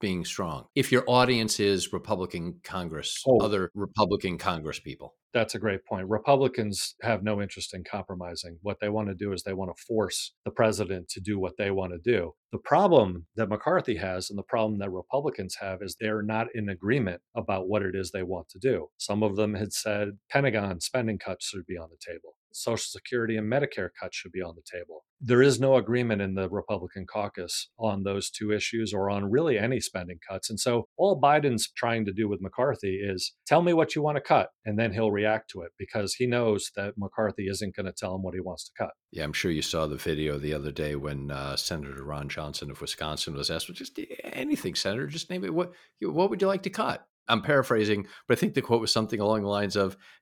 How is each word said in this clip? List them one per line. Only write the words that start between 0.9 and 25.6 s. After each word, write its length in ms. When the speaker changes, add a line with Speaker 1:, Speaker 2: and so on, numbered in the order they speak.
Speaker 1:
your 160
audience 540
is 320
Republican 720
Congress, 600
Speaker 2:
Oh. 140
Speaker 1:
other 340
Republican 640
Congress 420
people. 360
Speaker 2:
That's 220
a 40
great 240
point. 240
Republicans 920
have 220
no 180
interest 320
in 100
compromising. 800
What 180
they 100
wanna 260
do 180
is 80
they 120
wanna 200
force 480
the 60
president 580
to 100
do 200
what 180
they 140
wanna 260
do. 360
The 80
problem 640
that 140
McCarthy 460
has 340
and 80
the 60
problem 340
that 140
Republicans 680
have 220
is 180
they're 220
not 320
in 160
agreement 540
about 320
what 140
it 140
is 160
they 100
want 280
to 100
do. 400
Some 240
of 120
them 200
had 180
said 460
Pentagon 500
spending 380
cuts 300
should 180
be 120
on 120
the 80
table. 400
Social 260
Security 580
and 160
Medicare 380
cuts 160
should 160
be 120
on 120
the 60
table. 440
There 220
is 180
no 160